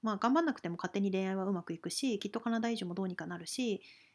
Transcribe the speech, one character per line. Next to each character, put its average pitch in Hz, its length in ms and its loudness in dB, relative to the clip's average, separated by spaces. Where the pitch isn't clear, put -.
ま 220 120 0
あ、 - 40 -2
頑 240 160 4
張 320 80 6
ん 339 40 4
な 294 80 2
く - 60 -8
て - 80 -4
も 170 80 -2
勝 180 160 -2
手 202 80 0
に 196 120 2
恋 190 160 2
愛 190 100 0
は 190 80 0
う 196 80 2
ま 175 100 -2
く - 100 -6
い 165 60 -8
く 175 100 -4
し、 226 300 0
き - 80 -4
っ 202 40 -6
と 220 100 -4
カ - 80 -2
ナ 226 100 2
ダ 233 100 0
移 233 80 0
住 190 80 -4
も 175 80 -4
ど 190 100 -2
う 190 40 0
に 180 80 -4
か 160 100 -8
な 175 120 -6
る 165 100 -10
し、 220 340 0